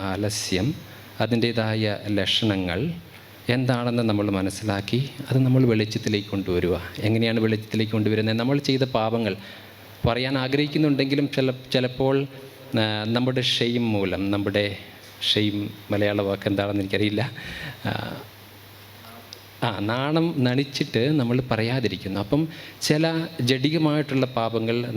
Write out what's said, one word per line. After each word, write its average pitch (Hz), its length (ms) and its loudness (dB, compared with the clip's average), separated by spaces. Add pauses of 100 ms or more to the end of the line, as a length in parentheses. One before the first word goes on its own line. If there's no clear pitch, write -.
ആലസ്യം, 98 760 -2 (460)
അതിൻ്റേതായ 110 800 0 (100)
ലക്ഷണങ്ങൾ 98 840 0 (560)
എന്താണെന്ന് 120 540 2
നമ്മൾ 104 280 2
മനസ്സിലാക്കി 98 800 -2 (200)
അത് 127 80 4
നമ്മൾ 131 260 6
വെളിച്ചത്തിലേക്ക് 107 640 0
കൊണ്ടുവരിക. 90 460 0 (240)
എങ്ങനെയാണ് 113 420 2
വെളിച്ചത്തിലേക്ക് 110 520 0
കൊണ്ടുവരുന്നത്? 110 500 2
നമ്മൾ 139 160 2
ചെയ്ത 135 220 2
പാപങ്ങൾ 113 560 0 (720)
പറയാൻ 127 300 0
ആഗ്രഹിക്കുന്നുണ്ടെങ്കിലും 143 960 2
ചില, 131 140 4 (220)
ചിലപ്പോൾ, 135 540 2 (560)
ആ, 107 220 0 (120)
നമ്മുടെ 127 240 2
ഷെയിം 120 520 2
മൂലം, 98 380 0
നമ്മുടെ 101 460 0 (540)
ഷെയിം, 104 400 0 (200)
മലയാള 104 320 2
വാക്ക് 98 240 -2
എന്താണെന്ന് 101 340 0
എനിക്കറിയില്ല, 104 500 0 (600)
ആ, - 20 -2 (1700)
ആ, 101 120 -2
നാണം 143 560 0 (100)
നണിച്ചിട്ട് 139 760 0
നമ്മൾ 120 200 2 (100)
പറയാതിരിക്കുന്നു. 107 680 0
അപ്പം 147 280 0 (340)
ചില 160 440 0 (140)
ജഡികമായിട്ടുള്ള 143 840 2
പാപങ്ങൾ 117 600 0 (100)